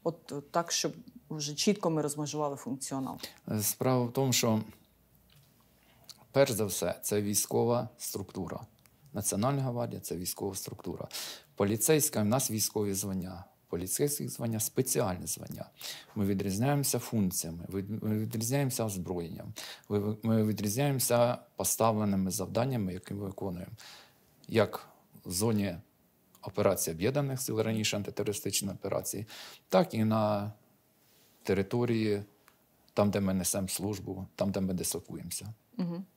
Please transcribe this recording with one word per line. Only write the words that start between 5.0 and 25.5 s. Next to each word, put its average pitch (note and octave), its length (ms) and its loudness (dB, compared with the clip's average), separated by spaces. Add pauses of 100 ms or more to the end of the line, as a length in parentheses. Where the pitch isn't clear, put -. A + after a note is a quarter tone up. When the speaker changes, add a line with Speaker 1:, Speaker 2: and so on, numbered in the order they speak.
Speaker 2:
перш C3+ 200 6
за G#2 140 2
все, F2+ 360 -2
це G#2 200 2
військова A#2 760 2
структура. - 640 -8 (540)
Національна A#2+ 480 0
гвардія — A#2+ 420 -2
це - 120 -6
військова F#2+ 400 -4
структура. - 520 -8 (480)
Поліцейська — A2+ 680 4
в - 20 4
нас A#2+ 260 2
військові G#2 420 0
звання. F#2 500 -4 (240)
Поліцейські C3+ 600 -2
звання — A#2 320 -2
спеціальні F#2+ 680 0
звання. - 380 -8 (500)
Ми G#2 100 2
відрізняємося G#2+ 760 2
функціями, E2+ 680 -2
ви-, F#2+ 160 -4 (180)
ми G#2+ 180 0
відрізняємося A#2 680 0
озброєнням, F2+ 680 -4 (360)
ви-, G#2 100 2
ви-, G#2+ 240 -2
ми A2+ 200 6
відрізняємося A#2+ 960 2 (180)
поставленими G2+ 760 2
завданнями, G2 600 0
які F#2 200 -8
ми G2+ 120 -6
виконуємо. F#2 460 -6 (760)
Як - 400 2 (380)
в G2 60 -6
зоні G2+ 440 2 (680)